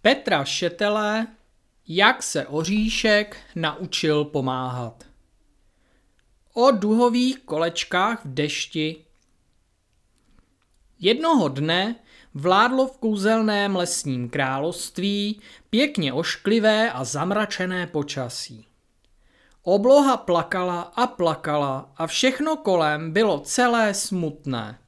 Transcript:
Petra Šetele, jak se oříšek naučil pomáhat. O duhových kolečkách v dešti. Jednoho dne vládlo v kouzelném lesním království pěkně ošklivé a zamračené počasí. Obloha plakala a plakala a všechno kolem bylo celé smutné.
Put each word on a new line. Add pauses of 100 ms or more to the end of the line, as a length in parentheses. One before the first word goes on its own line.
Petra
Šetele, (600)
jak
se
oříšek (180)
naučil
pomáhat. (1500)
O
duhových
kolečkách
v
dešti. (1900)
Jednoho
dne (380)
vládlo
v
kouzelném
lesním
království (280)
pěkně
ošklivé
a
zamračené
počasí. (960)
Obloha
plakala
a
plakala
a
všechno
kolem
bylo
celé
smutné.